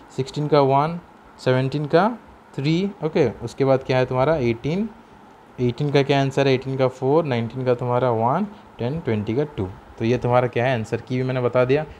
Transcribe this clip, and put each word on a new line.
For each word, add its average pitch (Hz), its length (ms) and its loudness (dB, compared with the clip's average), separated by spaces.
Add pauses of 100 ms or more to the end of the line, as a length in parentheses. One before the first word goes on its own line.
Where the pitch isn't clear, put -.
(160)
सिक्सटीन 147 320 -4
का 147 120 6
वन, 143 400 2 (440)
सेवनटीन 131 420 0
का 190 320 2 (360)
थ्री, 165 360 0 (140)
ओके? 156 260 2
उसके 117 340 -4
बाद 135 220 2
क्या 131 120 2
है 127 80 2
तुम्हारा 131 300 0
एटीन, 143 520 -2 (720)
एटीन 123 300 0
का 143 120 2
क्या 139 180 2
आंसर 139 280 0
है, 135 60 4
एटीन 131 220 -4
का 131 120 2
फ़ोर, 139 360 0
नाइनटीन 123 400 -2
का 127 100 2
तुम्हारा 123 360 0
वन, 120 360 0 (320)
टेन, 127 220 -4
ट्वेंटी 107 340 -2
का 139 100 0
टू। 110 240 -6 (300)
तो 113 60 -4
ये 120 140 2
तुम्हारा 123 300 2
क्या 120 180 -2
है 131 120 0
आंसर, 110 180 -4
की 120 200 -8
भी 127 60 -2
मैंने 127 180 -2
बता 123 240 2
दिया, 143 220 0 (140)